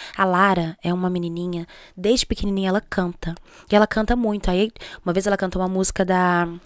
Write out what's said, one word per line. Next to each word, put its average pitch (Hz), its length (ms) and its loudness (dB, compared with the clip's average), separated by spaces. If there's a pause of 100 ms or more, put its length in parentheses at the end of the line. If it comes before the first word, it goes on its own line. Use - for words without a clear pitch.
(160)
A 196 80 0
Lara 180 580 2
é 175 120 -2
uma 180 160 0
menininha, 175 580 -4 (300)
desde 208 280 2
pequenininha 196 440 -2
ela 190 100 2
canta. 175 560 -4 (340)
E 208 60 2
ela 208 120 8
canta 220 280 0
muito. 208 340 -2
Aí, 196 220 2 (320)
uma 180 100 -2
vez 190 140 0
ela 202 80 2
cantou 185 260 -4
uma 185 60 0
música 190 380 0
da 180 420 2 (180)